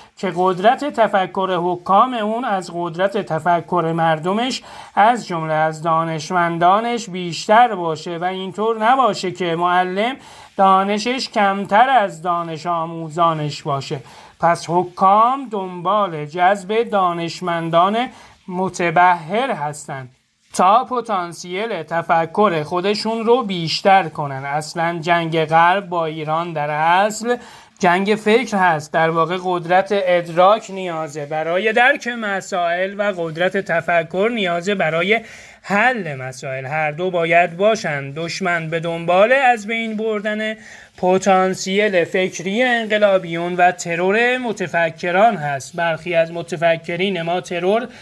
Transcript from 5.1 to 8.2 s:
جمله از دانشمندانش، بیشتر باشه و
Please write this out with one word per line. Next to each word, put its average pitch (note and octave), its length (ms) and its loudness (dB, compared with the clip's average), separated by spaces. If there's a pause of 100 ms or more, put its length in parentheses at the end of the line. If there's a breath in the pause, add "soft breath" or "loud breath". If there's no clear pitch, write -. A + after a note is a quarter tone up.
جمله D#3+ 280 -4
از D#3 280 0
دانشمندانش، E3+ 1300 0
بیشتر G#3 640 2
باشه E3+ 440 -4
و E3 60 -4